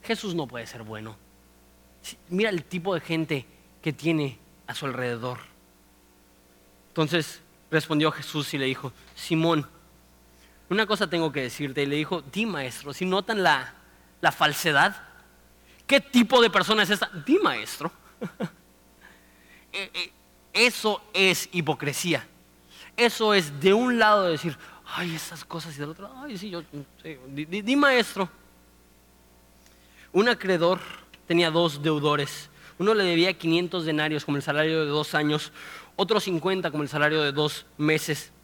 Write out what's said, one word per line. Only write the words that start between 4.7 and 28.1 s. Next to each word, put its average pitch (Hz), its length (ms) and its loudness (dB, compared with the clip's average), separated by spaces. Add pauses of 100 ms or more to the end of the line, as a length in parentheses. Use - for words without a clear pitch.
su 147 120 -8
alrededor. 123 540 -6 (1500)
Entonces 160 520 -2 (280)
respondió 156 420 2
Jesús 147 420 -6
y 151 40 -4
le 135 80 -2
dijo: 131 260 -4 (240)
"Simón, 160 520 2 (1000)
una 202 180 2
cosa 208 220 0
tengo 165 220 0
que 139 100 -4
decirte". 135 420 -4
Y - 20 0
le 143 100 -2
dijo: 156 260 -4
"Di, 175 240 -4
maestro". 143 480 -8
Si 185 120 -6
notan 196 380 -2
la, 139 300 2 (460)
la 160 120 4
falsedad, 151 640 2 (920)
¿qué 277 160 4
tipo 240 400 6
de 226 80 6
persona 202 340 4
es 175 60 0
esta? 196 200 -2 (160)
"Di, 302 120 4
maestro". 147 540 -2 (280)
<laughs> - 420 -10 (1120)
Eh, 190 200 -8
eh, 175 180 -8 (400)
eso 214 500 2 (120)
es 190 400 2
hipocresía. 151 720 -2 (720)
Eso 226 360 2
es 147 280 0
de 190 120 6
un 240 260 2
lado 208 260 6
decir: 160 320 -2 (280)
"Ay, 165 300 -6
esas 156 300 -12
cosas", 160 300 -12
y 139 40 -14
del 147 120 -8
otro: 196 260 -16
"Ay, 269 200 -12
sí, 202 120 -12
yo, 170 120 -10 (400)
sí, 156 160 -14 (100)
di, 139 180 -8
di, 190 160 -6
di, 233 160 0
maestro". 247 520 2 (1800)